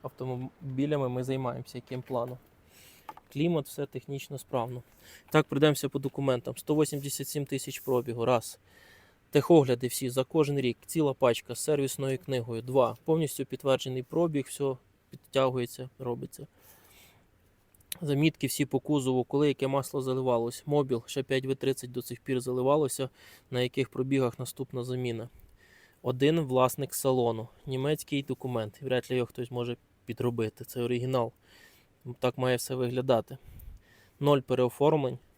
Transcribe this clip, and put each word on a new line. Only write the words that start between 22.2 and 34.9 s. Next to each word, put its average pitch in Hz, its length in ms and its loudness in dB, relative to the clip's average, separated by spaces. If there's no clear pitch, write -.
пір 127 200 -2
заливалося, 131 680 2
на 123 100 -2
яких 127 280 0
пробігах 131 500 0
наступна 131 460 -8
заміна. 123 440 -4
Один 139 380 4
власник 127 540 2
салону, 117 540 0
німецький 139 560 -2
документ, 123 600 -6
вряд 131 280 0
ли 127 60 0
його 123 100 0
хтось 120 240 -8
може 123 260 -6
підробити, 117 580 -4
це - 180 -8
оригінал. 123 500 0
Так 123 200 0
має 127 180 2
все - 180 -6
виглядати. 127 640 0
Ноль 143 200 6
переоформлень, 127 800 2